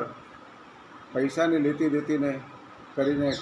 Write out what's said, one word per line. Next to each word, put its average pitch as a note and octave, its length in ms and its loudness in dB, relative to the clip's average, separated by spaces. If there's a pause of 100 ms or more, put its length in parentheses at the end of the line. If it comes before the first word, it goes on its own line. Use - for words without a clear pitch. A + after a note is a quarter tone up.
(1120)
પૈસાની D#3+ 440 2
લેતી D3 320 2
દેતીને C#3+ 420 2 (640)
કરીને C#3+ 340 2 (120)